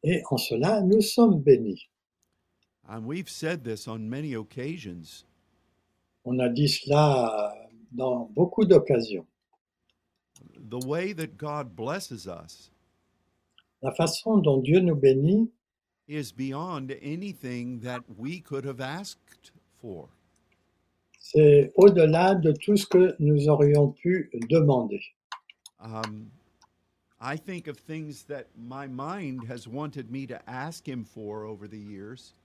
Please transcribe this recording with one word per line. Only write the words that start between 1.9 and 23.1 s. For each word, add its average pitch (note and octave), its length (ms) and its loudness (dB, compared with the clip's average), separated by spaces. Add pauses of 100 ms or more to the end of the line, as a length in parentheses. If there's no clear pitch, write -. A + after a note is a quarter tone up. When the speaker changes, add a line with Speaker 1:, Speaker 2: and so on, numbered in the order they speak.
Speaker 2:
And A2 180 -14
we've D#3+ 240 -8
said D#3+ 340 -8
this A2+ 240 -8
on A2 220 -8
many C#3+ 240 -8
occasions. A2 920 -12 (1000)
Speaker 1:
On B2+ 140 -4
a B2 100 0
dit C#3+ 200 0
cela B2+ 840 0 (380)
dans B2 420 -4
beaucoup F3+ 320 2
d'occasions. A#2 600 4 (1400)
Speaker 2:
The B2+ 160 -8
way F3 280 -4
that D#3+ 240 -10
God D3 380 -8
blesses B2 520 -10
us E2 440 -18 (1080)
Speaker 1:
La C3 120 -6
façon F3+ 440 0
dont D3 240 4
Dieu D3+ 180 4
nous E3+ 160 2
bénit C#3+ 540 2 (580)
Speaker 2:
is C#3+ 240 -10
beyond C3+ 600 -8 (100)
anything B2+ 800 -10
that B2 200 -10 (160)
we D3+ 240 -10
could C3+ 240 -10
have C3+ 160 -10
asked - 680 -14 (300)
for. F2 280 -16 (1080)
Speaker 1:
c'est D3 560 6
au-delà F3 600 6
de D#3+ 160 2
tout G3+ 240 0
ce G3 120 2
que F#3 320 4